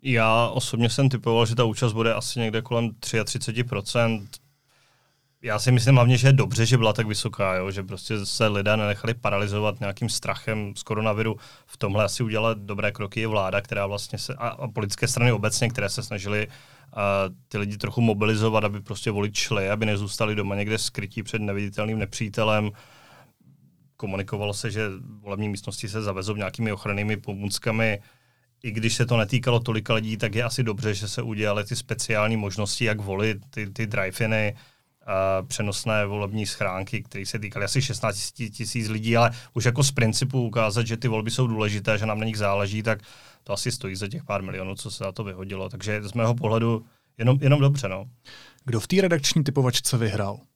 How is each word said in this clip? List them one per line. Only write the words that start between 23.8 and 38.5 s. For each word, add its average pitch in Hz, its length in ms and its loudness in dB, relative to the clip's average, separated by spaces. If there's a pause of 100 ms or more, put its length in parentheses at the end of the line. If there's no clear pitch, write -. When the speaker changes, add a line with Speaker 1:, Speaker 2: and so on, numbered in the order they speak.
Speaker 1:
Komunikovalo 101 560 -4
se, 104 180 -4
že 107 180 -2 (320)
volební 104 280 -4
místností 101 380 -8
se 107 140 -4
zavezou 101 340 -2
nějakými 107 360 -2
ochrannými 104 460 -2
pomůckami. 104 840 -2 (640)
I 117 80 -6
když 110 240 0
se - 100 2
to 123 120 2
netýkalo 117 420 2
tolika 113 340 -2
lidí, 110 240 0
tak 107 180 -2
je 117 80 0
asi 117 200 -2
dobře, 107 300 -2
že 101 140 -6
se 120 140 -6
udělaly 107 420 0
ty 107 120 -4
speciální 110 600 0
možnosti, 104 480 -2
jak 107 160 0
volit, 101 360 0 (120)
ty, 107 180 -8
ty 107 200 -6
drive-iny, 104 680 0 (520)
a 95 340 0
přenosné 104 640 -2
volební 104 400 -4
schránky, 95 580 -4
které 98 220 -10
se 110 140 -6
týkaly 101 260 -6
asi 131 160 0
šestnáct 104 500 -2
tisíc 113 560 -6